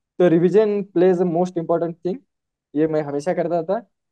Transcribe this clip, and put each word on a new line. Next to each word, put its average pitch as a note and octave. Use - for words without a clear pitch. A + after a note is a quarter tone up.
तो F3+
revision F#3+
plays F3+
a F#3
most F3+
important E3
thing, G3
ये D#3
मैं D#3
हमेशा C#3+
करता E3
था। G3